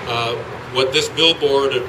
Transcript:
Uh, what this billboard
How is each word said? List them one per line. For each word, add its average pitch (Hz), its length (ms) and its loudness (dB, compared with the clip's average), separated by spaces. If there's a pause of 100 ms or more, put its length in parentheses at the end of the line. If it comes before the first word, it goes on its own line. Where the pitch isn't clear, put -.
Uh, 117 260 -2 (380)
what 131 200 0
this 151 180 0
billboard 139 600 2 (160)